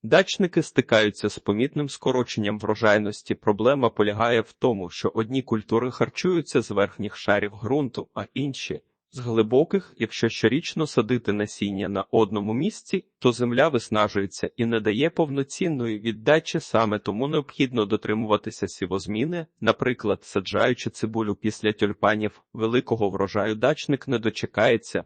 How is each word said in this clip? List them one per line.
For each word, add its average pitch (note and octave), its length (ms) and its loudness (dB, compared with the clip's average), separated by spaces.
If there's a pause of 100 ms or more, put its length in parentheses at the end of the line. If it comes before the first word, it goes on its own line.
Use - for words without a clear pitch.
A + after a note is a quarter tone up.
дачники E3+ 600 2
стикаються G#2+ 640 2
з - 100 -6
помітним C3+ 500 -2
скороченням A#2+ 720 -2
врожайності. G#2+ 760 0
Проблема A2+ 560 2
полягає A2+ 500 2
в - 120 -6
тому, G2+ 380 -2
що - 240 -4
одні A2+ 280 -2
культури A#2 480 0
харчуються C#3+ 720 0
з - 80 -8
верхніх G2+ 460 -2
шарів G2+ 360 0 (100)
ґрунту, B2 520 -2
а G2+ 100 -6 (100)
інші — - 460 -6 (340)
з - 40 -12
глибоких. A#2+ 800 2
Якщо A2+ 300 0
щорічно C3+ 580 0
садити A#2 460 0
насіння G2+ 560 -2
на G2 220 -2
одному G#2+ 440 2
місці, F3+ 500 -4 (140)
то B2 140 4
земля A#2+ 360 2
виснажується G#2+ 880 0
і A#2 100 -2
не A#2 140 0
дає G#2+ 300 0
повноцінної C#3 880 -2
віддачі. A#2 600 0
Саме A2 380 0
тому G#2+ 300 -4
необхідно C3+ 580 -2
дотримуватися G#2+ 840 -2
сівозміни. G#2 760 -4 (140)
Наприклад, A2 640 0
саджаючи G#2 680 -2
цибулю A2 440 -4
після G#2+ 380 -2
тюльпанів, G#2 680 0 (100)
великого A2+ 580 0
врожаю G2 440 -2
дачник B2+ 540 -2
не B2+ 100 0
дочекається G#2+ 880 0